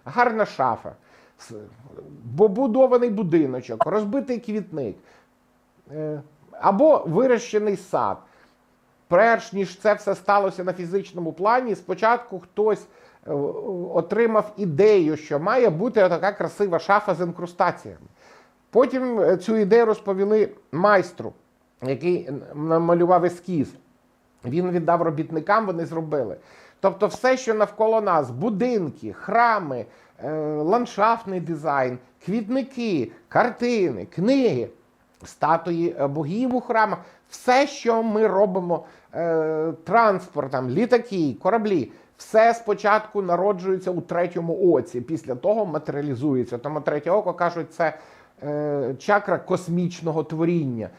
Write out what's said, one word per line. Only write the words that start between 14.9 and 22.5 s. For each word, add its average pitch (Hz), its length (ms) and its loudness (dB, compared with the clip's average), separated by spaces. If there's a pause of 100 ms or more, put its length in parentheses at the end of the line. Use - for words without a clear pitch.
що 151 220 -4
має 220 300 2
бути 185 400 2
така 170 220 0
красива 175 480 -2
шафа 202 360 2
з 160 60 -4
інкрустаціями. 175 840 -4 (640)
Потім, 254 500 0
е, 175 180 4
цю 220 200 -2
ідею 220 280 4
розповіли 208 640 0 (220)
майстру, 180 640 2 (480)
який 135 460 -2
н-, 135 140 -8 (140)